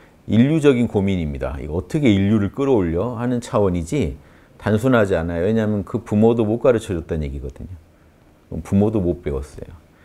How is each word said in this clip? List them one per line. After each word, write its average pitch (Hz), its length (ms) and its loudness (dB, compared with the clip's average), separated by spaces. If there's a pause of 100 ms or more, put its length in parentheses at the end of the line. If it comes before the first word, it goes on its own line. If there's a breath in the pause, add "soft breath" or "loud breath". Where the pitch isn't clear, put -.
(260 loud breath)
인류적인 131 600 4
고민입니다. 78 720 -2
이거 73 140 -8
어떻게 120 380 0
인류를 101 400 2
끌어올려 113 640 0
하는 120 260 -4
차원이지 90 760 -2 (420 soft breath)
단순하지 110 580 2
않아요. 85 280 -2
왜냐하면 107 400 0
그 - 180 -6
부모도 113 420 2
못 107 160 0
가르쳐줬다는 92 640 0
얘기거든요. 67 440 -10 (800 soft breath)
그럼 80 140 -8
부모도 104 380 2
못 87 220 -2
배웠어요. 69 440 -8 (380 soft breath)